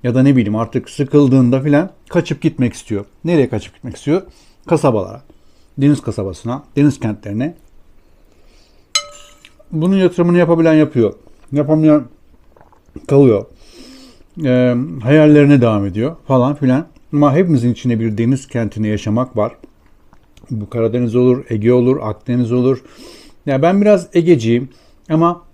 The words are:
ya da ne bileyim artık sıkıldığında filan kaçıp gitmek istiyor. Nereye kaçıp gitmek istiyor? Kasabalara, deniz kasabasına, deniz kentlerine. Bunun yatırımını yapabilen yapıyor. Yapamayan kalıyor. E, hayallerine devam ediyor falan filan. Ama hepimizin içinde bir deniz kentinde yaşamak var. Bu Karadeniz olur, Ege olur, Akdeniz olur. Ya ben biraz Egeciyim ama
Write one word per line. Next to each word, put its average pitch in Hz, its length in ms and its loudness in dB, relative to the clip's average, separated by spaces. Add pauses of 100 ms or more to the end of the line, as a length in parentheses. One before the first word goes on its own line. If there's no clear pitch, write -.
ya 123 120 -2
da 131 80 4
ne 139 120 4
bileyim 107 200 0
artık 117 340 -6
sıkıldığında 131 720 2
filan 151 300 0 (180)
kaçıp 175 320 -4
gitmek 135 320 -2
istiyor. 101 320 -10 (180)
Nereye 156 260 0
kaçıp - 260 -8
gitmek - 200 -16
istiyor? 170 260 -4 (460)
Kasabalara, 117 560 -2 (540)
deniz 139 240 2
kasabasına, 110 640 -8 (120)
deniz 143 240 2
kentlerine. 110 560 -8 (2250)
Bunun 180 260 -2
yatırımını 175 400 0
yapabilen 165 360 2
yapıyor. 143 400 0 (380)
Yapamayan 151 560 2 (1000)
kalıyor. 127 380 4 (1000)
E, 127 300 0 (280)
hayallerine 147 580 4
devam 107 240 0
ediyor 110 300 -4 (120)
falan 135 280 0
filan. 139 320 -2 (260)
Ama 143 220 2
hepimizin 139 380 0
içinde 117 260 -4
bir 110 180 -4
deniz 123 300 -2
kentinde 107 400 -6
yaşamak 110 500 -4
var. 107 180 -4 (960)
Bu 104 180 -8
Karadeniz 113 460 -2
olur, 127 340 2
Ege 113 240 0
olur, 123 280 2
Akdeniz 117 500 -4
olur. 123 320 -2 (640)
Ya 135 160 -2
ben 190 200 0
biraz 202 320 2
Egeciyim 135 560 0 (400)
ama 165 440 -2